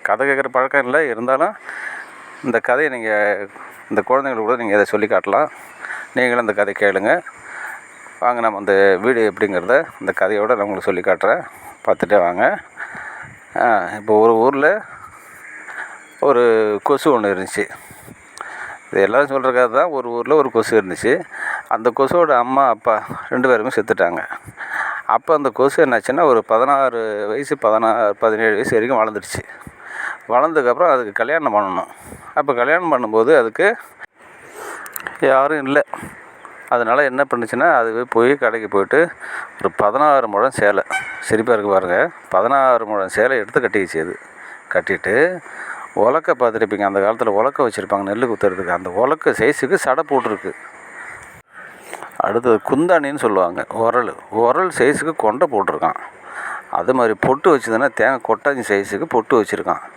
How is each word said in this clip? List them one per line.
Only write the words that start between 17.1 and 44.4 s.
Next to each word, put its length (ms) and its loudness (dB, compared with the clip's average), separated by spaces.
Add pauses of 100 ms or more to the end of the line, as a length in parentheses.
ஒண்ணு 40 -2
இருந்துச்சு. 460 -4 (1200)
இது 100 2
எல்லாரும் 280 2
சொல்ற 240 0
கதை 160 4
தான். 200 0
ஒரு 200 -6
ஊர்ல 260 0
ஒரு 160 2
கொசு 300 2
இருந்துச்சு. 400 -2 (460)
அந்த 320 0
கொசுவோட 380 2
அம்மா, 300 2
அப்பா 360 0 (260)
ரெண்டு 180 0
பேருமே 280 2
செத்துட்டாங்க. 480 0 (800)
அப்ப 300 0
அந்த 140 -2
கொசு 360 2
என்னாச்சுன்னா, 380 0
ஒரு 200 4
பதினாறு 840 0
வயசு, 300 -4
பதினாறு, 580 2
பதினேழு 360 2
வயசு 220 0
வரைக்கும் 280 2
வளர்ந்துருச்சு. 420 -4 (840)
வளர்ந்ததுக்கப்புறம் 640 2
அதுக்கு 200 0
கல்யாணம் 440 -2
பண்ணணும். 320 0 (460)
அப்ப 200 0
கல்யாணம் 400 0
பண்ணும்போது 440 4
அதுக்கு 380 2 (1400)
யாரும் 460 2
இல்ல. 180 2 (840)
அதனால 340 2
என்ன 200 0
பண்ணுச்சுன்னா, 520 0
அதுவே 340 0
போய் 260 4
கடைக்கு 340 -2
போயிட்டு 400 2 (520)
ஒரு 140 -2
பதினாறு 520 2
முழம் 240 0
சேலை, 320 2 (360)
சிரிப்பா 340 0
இருக்கு 180 0
பாருங்க, 380 2 (200)
பதினாறு 560 2
முழம் 240 -4
சேலை 280 2
எடுத்து 220 -2
கட்டிக்கிச்சு. 420 -2
அது 180 -8 (540)